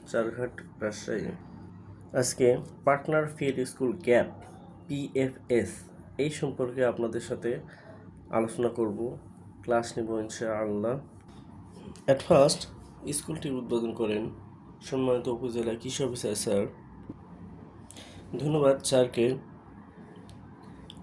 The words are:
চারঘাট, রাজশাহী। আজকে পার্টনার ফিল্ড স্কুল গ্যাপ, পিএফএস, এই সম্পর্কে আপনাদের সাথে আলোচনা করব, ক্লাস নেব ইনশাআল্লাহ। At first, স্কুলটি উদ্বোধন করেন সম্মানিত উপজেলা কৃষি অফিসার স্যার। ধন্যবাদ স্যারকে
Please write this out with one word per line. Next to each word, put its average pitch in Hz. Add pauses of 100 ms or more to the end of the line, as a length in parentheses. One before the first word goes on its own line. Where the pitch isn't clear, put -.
চারঘাট, 120 (260)
রাজশাহী। 107 (840)
আজকে 127 (360)
পার্টনার 151
ফিল্ড 135 (100)
স্কুল 127 (120)
গ্যাপ, 117 (560)
পিএফএস, 131 (480)
এই 147
সম্পর্কে 131
আপনাদের 117
সাথে 117 (800)
আলোচনা 117
করব, 107 (640)
ক্লাস 117
নেব 113 (100)
ইনশাআল্লাহ। 107 (1120)
At 135
first, 151 (500)
স্কুলটি 156
উদ্বোধন 117
করেন 107 (680)
সম্মানিত 127 (100)
উপজেলা 117
কৃষি 127
অফিসার 120
স্যার। 104 (1800)
ধন্যবাদ 143 (120)
স্যারকে 123 (1800)